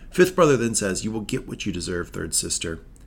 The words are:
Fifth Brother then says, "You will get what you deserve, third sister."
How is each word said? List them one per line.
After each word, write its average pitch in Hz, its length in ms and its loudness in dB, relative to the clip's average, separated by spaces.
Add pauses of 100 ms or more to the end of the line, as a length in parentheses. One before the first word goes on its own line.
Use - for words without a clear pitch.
(100)
Fifth 180 260 4
Brother 151 200 8
then 113 200 0
says, 95 280 -2
"You 110 60 -2
will 110 120 -4
get 127 260 -6
what - 180 -8
you 101 60 -2
deserve, 87 380 -6
third 87 240 -6
sister." 85 440 -4 (280)